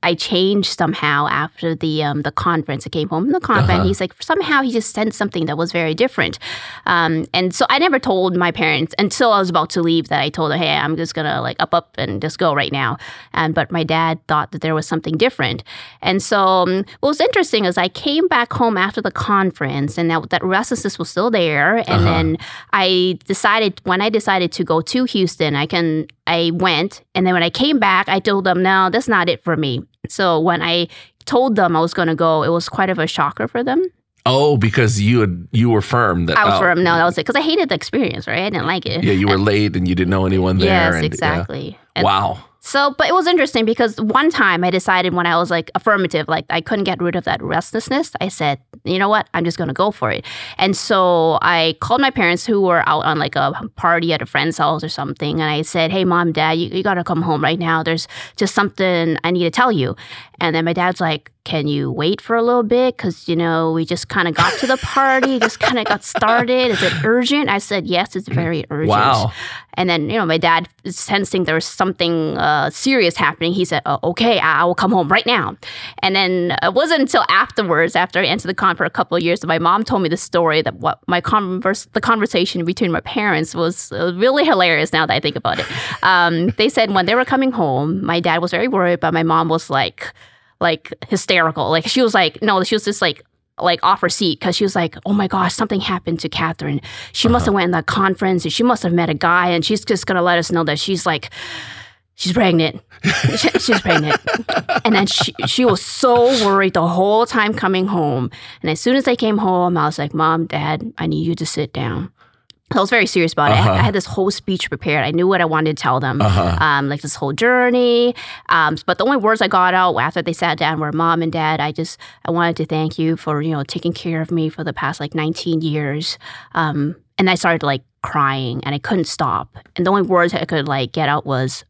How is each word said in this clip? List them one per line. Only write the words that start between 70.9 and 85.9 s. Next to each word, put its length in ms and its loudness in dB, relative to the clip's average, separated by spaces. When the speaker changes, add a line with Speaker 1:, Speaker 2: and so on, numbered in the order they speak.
Speaker 1:
there 100 0
was 100 -2
something, 720 -2
uh, 320 0
serious 480 2
happening, 360 0
he 120 0
said, 200 -2
"Oh, 180 -2
okay, 360 2
I, 220 2
I 40 4
will 100 2
come 160 0
home 180 2
right 160 2
now." 300 0
And 120 0
then 460 0
it 120 0
wasn't 280 2
until 280 2
afterwards, 640 2
after 240 0
I 60 0
entered 240 0
the 40 -2
con 220 2
for 100 0
a 40 -2
couple 280 -2
of 60 0
years, 160 0
that 80 -8
my 120 0
mom 240 2
told 200 0
me 60 0
the 80 -2
story 440 0
that 140 -4
what 320 -4
my 140 0
converse, 720 -2
the 80 -2
conversation 640 0
between 260 -2
my 100 -2
parents 540 -2
was, 380 -4
uh, 220 -2
really 300 2
hilarious 480 2
now 120 2
that 80 0
I 80 2
think 140 -2
about 240 -2
it. 60 -4